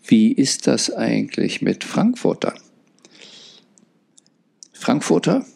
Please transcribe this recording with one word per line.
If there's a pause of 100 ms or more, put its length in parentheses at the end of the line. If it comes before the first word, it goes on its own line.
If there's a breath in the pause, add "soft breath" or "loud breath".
wie
ist
das
eigentlich
mit
Frankfurtern? (2250 loud breath)
Frankfurter? (120)